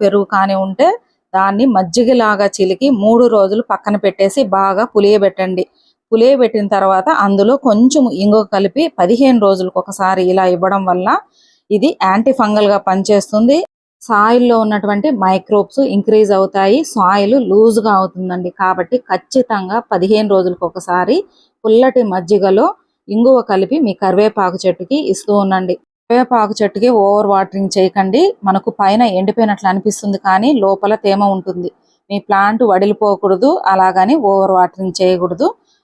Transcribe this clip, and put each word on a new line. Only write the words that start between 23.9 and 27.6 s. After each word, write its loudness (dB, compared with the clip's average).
కరివేపాకు 0
చెట్టుకి -2
ఇస్తూ -4
ఉండండి. -2
కరివేపాకు 0
చెట్టుకి -2
ఓవర్ 2
వాటరింగ్ -2